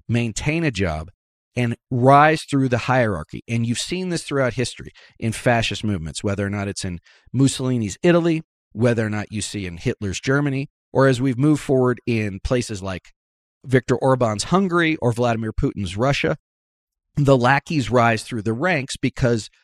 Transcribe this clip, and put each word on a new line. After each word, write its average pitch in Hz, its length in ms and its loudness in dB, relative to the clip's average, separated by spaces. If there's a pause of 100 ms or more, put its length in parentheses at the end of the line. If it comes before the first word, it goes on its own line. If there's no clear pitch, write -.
maintain 120 560 -2
a 143 80 0
job, 90 400 -4 (420)
and 120 220 -2 (160)
rise 143 500 6
through 135 280 0
the 120 80 2
hierarchy. 110 680 0
And 117 180 -2
you've 117 140 -2
seen 185 300 -6
this 170 160 -4
throughout 131 300 0
history 113 360 -6 (300)
in 113 100 -2
fascist 113 540 0
movements, 82 400 -4
whether 101 200 -2
or 98 60 -4
not 101 160 -4
it's 98 180 -8
in 87 140 -6 (340)
Mussolini's 127 680 0
Italy, 170 400 2 (300)
whether 113 340 0
or 104 40 -4
not 107 200 -6
you 104 120 -6
see 101 220 -8
in 85 120 -10
Hitler's 101 420 -4
Germany, 139 520 -2 (220)
or 131 140 4
as 127 140 4
we've 131 180 0
moved 147 240 2
forward 127 440 2
in 107 360 -2
places 113 400 -4
like 95 300 -10 (520)
Viktor 127 320 2
Orban's 123 480 0
Hungary 170 520 2
or 120 160 0
Vladimir 113 400 -2
Putin's 98 440 -4
Russia, 139 420 0 (760)
the 139 220 4
lackeys 127 540 0
rise 117 320 4
through 113 200 -8
the 110 100 -2
ranks 143 440 -4
because 120 540 0 (140)